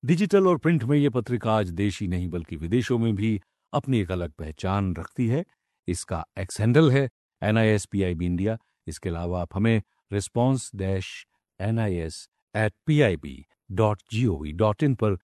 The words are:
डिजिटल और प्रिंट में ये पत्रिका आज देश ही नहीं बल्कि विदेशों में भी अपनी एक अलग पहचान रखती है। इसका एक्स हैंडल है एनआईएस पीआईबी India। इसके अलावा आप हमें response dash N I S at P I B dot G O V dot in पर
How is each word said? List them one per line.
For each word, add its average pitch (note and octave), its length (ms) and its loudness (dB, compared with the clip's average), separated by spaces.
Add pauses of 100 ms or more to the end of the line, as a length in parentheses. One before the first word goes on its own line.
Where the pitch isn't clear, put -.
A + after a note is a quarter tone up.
डिजिटल F#3+ 440 4
और F3+ 120 2
प्रिंट D#3 260 2
में C#3 140 2
ये C#3+ 120 4
पत्रिका A#2 420 -2
आज G#2 180 2
देश F#2+ 300 -2
ही G2 80 -4
नहीं F2+ 200 -2
बल्कि E2 280 -6
विदेशों A2 420 0
में A2+ 180 2
भी G#2+ 240 -2 (320)
अपनी C3 280 0
एक F2+ 100 -2
अलग F2 220 -4
पहचान F#2 640 -2
रखती A#2 320 -4
है। C#3+ 160 0 (440)
इसका E2+ 360 -6 (140)
एक्स F#2 220 -8
हैंडल B2 300 4
है C3 180 2 (340)
एनआईएस G#2+ 440 4
पीआईबी F2+ 400 -2
India। F#2 300 -2 (300)
इसके - 220 -8
अलावा F2 340 -4
आप - 140 -8
हमें A2 240 2 (300)
response A#2+ 680 -2
dash F#2+ 340 -4 (500)
N A2 200 -2
I G#2+ 100 0 (120)
S D#2+ 160 -8 (360)
at G#2+ 180 0 (160)
P D3+ 140 4
I G#2 140 4
B C#2+ 200 -12 (360)
dot G#2+ 300 2 (100)
G A#2 140 0
O F#2+ 140 0
V D2+ 160 -8
dot G#2+ 280 2
in C#3 120 2
पर G#2 280 0